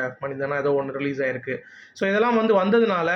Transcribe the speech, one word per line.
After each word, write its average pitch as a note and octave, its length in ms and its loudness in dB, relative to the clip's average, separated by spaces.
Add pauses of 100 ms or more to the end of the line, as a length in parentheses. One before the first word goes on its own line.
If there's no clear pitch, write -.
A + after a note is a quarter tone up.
(220)
மனிதனா C#3 380 -6
ஏதோ C#3+ 140 0
ஒண்ணு C#3 260 -2
ரிலீஸ் C#3 220 -2
ஆயிருக்கு. C3 340 -4 (380)
So, - 160 -2
இதெல்லாம் A3+ 320 2
வந்து A3 140 4
வந்ததுனால G3 600 2